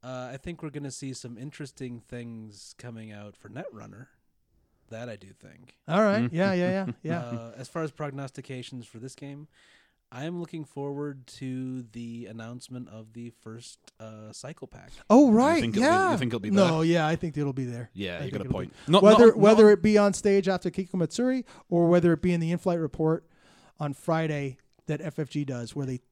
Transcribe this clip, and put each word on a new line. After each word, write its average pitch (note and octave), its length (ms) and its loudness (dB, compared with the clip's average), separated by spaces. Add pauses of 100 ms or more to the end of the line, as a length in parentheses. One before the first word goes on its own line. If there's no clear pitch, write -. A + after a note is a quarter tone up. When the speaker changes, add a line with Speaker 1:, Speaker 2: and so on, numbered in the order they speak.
Speaker 1:
Uh, B2+ 300 -12
I C3+ 40 -14
think E3 260 -12
we're D#3 80 -10
gonna C#3+ 200 -10
see C3+ 220 -10
some A#2+ 240 -14
interesting C3 640 -14
things A2+ 800 -16
coming A2+ 320 -16
out G#2 260 -18
for - 120 -20
Netrunner. G#2+ 580 -16 (840)
That A2+ 180 -14
I A2 80 -14
do G2 160 -20
think. - 440 -20 (120)
Speaker 2:
All F3 140 2
right. G3 220 2
Speaker 3:
Mm-hmm. B2 120 -4
Speaker 2:
Yeah, F#3+ 160 2
yeah, F3+ 180 0
yeah, F#3 260 -4
Speaker 3:
<laughs> - 60 -20
Speaker 2:
yeah. E3 180 -4
Speaker 1:
Uh, A#2 360 -10
as B2 120 -16
far E3 140 -8
as D#3 80 -6
prognostications C3+ 960 -12
for - 120 -20
this C3 160 -16
game, C#3+ 340 -16 (640)
I C3 140 -10
am F3 120 -8
looking E3 260 -10
forward C#3+ 640 -10 (120)
to C3 540 -8
the A#2 340 -12
announcement A#2+ 640 -14
of A2 240 -20
the A#2+ 160 -14
first, A2+ 480 -20 (200)
uh, A2 320 -18
cycle C3+ 380 -16
pack. - 220 -20 (200)
Speaker 2:
Oh, C4 200 10
Speaker 3:
You G#3+ 60 6
Speaker 2:
right. D4 240 4
Speaker 3:
think A#2 160 -2
it'll B3 120 4
be, E4 60 4
Speaker 2:
Yeah. F#4+ 180 2
Speaker 3:
you A#3+ 60 -2
think C3 120 -2
it'll A#2 100 -4
be G#3 100 -6
Speaker 2:
No, F3 320 4
Speaker 3:
there? E3 100 2
Speaker 2:
yeah, E3 160 2
I E3 80 0
think D#3 220 -8
it'll C#3+ 160 -2
be C3 100 -4
there. A#2+ 300 -10
Speaker 3:
Yeah, F#2 180 -6
Speaker 2:
I - 40 -6
Speaker 3:
you - 40 -8
Speaker 2:
think - 140 -8
Speaker 3:
got G#2 40 -4
a G2 60 -6
Speaker 2:
it'll - 80 -4
be F#2 140 -4
Speaker 3:
point. - 80 -18 (120)
Not, F3+ 160 6
Speaker 2:
whether, A3 260 10
Speaker 3:
not, - 100 6
Speaker 2:
whether G#3+ 260 8
Speaker 3:
not G#3 80 12
Speaker 2:
it F3+ 100 4
be G#3+ 160 4
on G3+ 140 4
stage G3 360 2
after F3+ 220 -2
Kikumatsuri G3 760 -2 (260)
or E3+ 180 4
whether F3 240 6
it D#3+ 100 0
be F3+ 120 2
in E3+ 60 -2
the E3 120 -2
in-flight F3 260 -2
report D#3+ 460 -2 (560)
on D3 140 -6
Friday D3+ 640 -4 (280)
that D3+ 140 -6
F D#3 180 -10
F D3+ 120 -6
G D3 160 -4
does, A#2+ 280 -8
where C#3+ 120 -6
they B2+ 260 -8